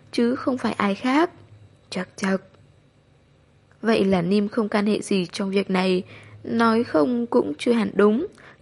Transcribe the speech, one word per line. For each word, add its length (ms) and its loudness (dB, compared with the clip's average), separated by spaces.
chứ 240 0
không 220 -4
phải 160 -4
ai 220 -2
khác. 360 0
Chật 260 -8
chật. 260 -2
Vậy 240 2
là 160 2
Nim 260 0
không 220 -2
can 160 0
hệ 160 0
gì 240 -2
trong 240 -6
việc 200 -2
này, 340 0
nói 400 2
không 440 0
cũng 300 0
chưa 140 0
hẳn 220 0
đúng, 340 2